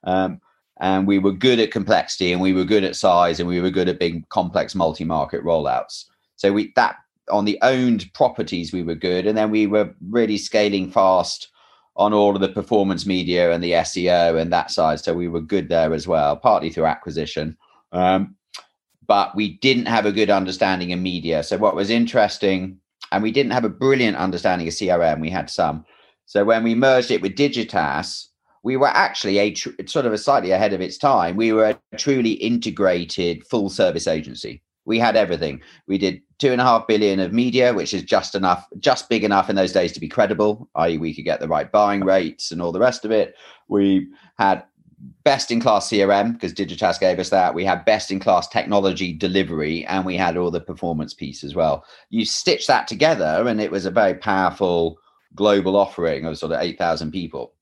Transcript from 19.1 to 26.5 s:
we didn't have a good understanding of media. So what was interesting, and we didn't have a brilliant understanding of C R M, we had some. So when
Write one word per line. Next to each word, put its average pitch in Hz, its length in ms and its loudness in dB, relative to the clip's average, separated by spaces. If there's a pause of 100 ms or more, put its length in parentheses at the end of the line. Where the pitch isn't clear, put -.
we 101 220 -4
didn't 127 300 2
have 110 200 2
a 104 40 2
good 104 180 2
understanding 92 640 0
of 87 60 -4
media. 82 440 -2
So 92 140 -4
what 95 180 2
was 98 140 -2
interesting, 104 920 0 (320)
and 98 100 0
we 110 100 -2
didn't 123 200 0
have 120 140 0
a 101 40 0
brilliant 127 480 0
understanding 87 500 -2
of 80 60 -6
C 92 160 -4
R 87 140 2
M, 78 160 0
we 80 100 -6
had 85 180 -6
some. 78 380 -2 (400)
So 101 180 0
when 113 200 4